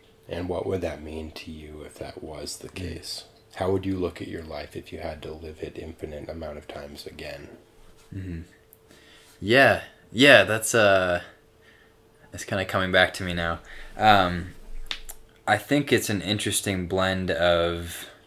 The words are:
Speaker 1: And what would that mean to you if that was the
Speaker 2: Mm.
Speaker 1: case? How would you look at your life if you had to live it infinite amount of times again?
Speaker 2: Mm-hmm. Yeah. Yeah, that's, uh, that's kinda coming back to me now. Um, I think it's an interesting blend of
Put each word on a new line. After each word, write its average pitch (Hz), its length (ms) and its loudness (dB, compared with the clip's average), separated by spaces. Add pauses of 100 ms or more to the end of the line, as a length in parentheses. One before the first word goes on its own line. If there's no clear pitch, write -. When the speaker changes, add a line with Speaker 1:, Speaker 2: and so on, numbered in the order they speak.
(280)
Speaker 1:
And 87 220 -6
what 87 160 -4
would 95 160 -2
that 76 220 -6
mean 78 300 -10
to - 180 -14
you 76 340 -14
if - 140 -20
that - 240 -12
was - 340 -12
the - 120 -16
Speaker 2:
Mm. - 60 -20
Speaker 1:
case? 90 500 -10 (300)
How 92 160 -2
would 95 140 -2
you 95 100 -2
look 90 260 -4
at 85 60 -10
your 85 160 -10
life 76 320 -12
if - 160 -12
you 80 80 -12
had 78 220 -10
to 78 100 -12
live 78 300 -14
it 73 160 -10
infinite 76 500 -12
amount 78 300 -10
of 73 100 -16
times 71 380 -14
again? 71 440 -14 (640)
Speaker 2:
Mm-hmm. 92 280 -8 (960)
Yeah. 101 440 4 (280)
Yeah, 123 320 10
that's, 107 300 0
uh, 95 480 4 (1120)
that's - 120 -12
kinda 95 220 -2
coming 92 260 0
back 92 240 6
to 98 80 -6
me 90 100 -4
now. 85 260 -2 (360)
Um, 90 600 6 (920)
I 104 100 4
think 139 360 2
it's 110 160 2
an 98 120 0
interesting 95 680 -2
blend 92 420 0
of 85 800 0 (180)